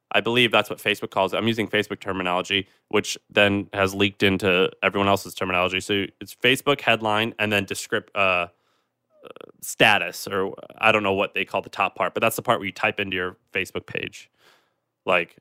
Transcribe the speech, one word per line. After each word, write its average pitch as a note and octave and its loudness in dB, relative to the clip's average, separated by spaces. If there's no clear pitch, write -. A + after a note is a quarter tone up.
I G#2 4
believe A#2 2
that's G#2+ 2
what - -8
Facebook G#2 -4
calls F#2+ 0
it. G#2 -2
I'm G#2 0
using A2 -2
Facebook G#2 -2
terminology, F#2 -2
which - -2
then G2+ 4
has G2 0
leaked G2+ 0
into F#2+ 2
everyone G2 2
else's G2 0
terminology. F#2 -2
So G2 -2
it's - -16
Facebook C3+ 0
headline A2 0
and G#2+ 0
then G2+ 2
descript-, - -6
uh, F#2 0
status, F#2+ 2
or G2 -2
I A2 4
don't G#2+ 4
know G2 2
what G2 0
they G2 -4
call F#2+ -4
the - -14
top F#2+ -2
part, F2+ -2
but - -4
that's - 2
the F#2+ -6
part A#2 2
where G2+ -8
you F#2+ -6
type - -4
into F#2+ -4
your F2+ -6
Facebook F2+ -6
page. - -10
Like, F2 0